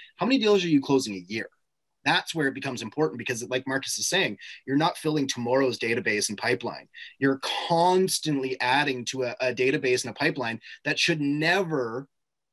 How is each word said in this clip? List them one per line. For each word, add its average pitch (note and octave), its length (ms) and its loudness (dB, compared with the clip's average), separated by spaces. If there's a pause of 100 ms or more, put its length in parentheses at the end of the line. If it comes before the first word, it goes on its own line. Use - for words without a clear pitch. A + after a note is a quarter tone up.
(180)
How - 80 -2
many C4 120 4
deals G#3 260 6
are F3 60 0
you C#3+ 120 6
closing B2+ 340 0
a F2+ 160 -12
year? A2 180 -6 (540)
That's E3 320 0
where D3+ 120 0
it C3+ 60 0
becomes B2 280 -6
important A#2+ 360 -2
because, A#2 320 -4
like C3 160 -2
Marcus C3+ 320 -4
is - 100 -4
saying, D#3+ 300 0 (280)
you're C3 100 -2
not D#3 220 2
filling D#3 280 0
tomorrow's B2 540 0
database A2+ 480 0
and G2+ 100 -6
pipeline. A2+ 520 -4 (280)
You're C3+ 220 2 (280)
constantly E3 920 2
adding B2+ 460 0
to B2+ 180 -4
a, A#2 160 -4
a B2+ 140 0
database B2+ 500 2
and B2 80 -6
a - 80 -14
pipeline C3 400 -2 (240)
that D3+ 160 -2
should E3 220 0
never D3 840 0 (460)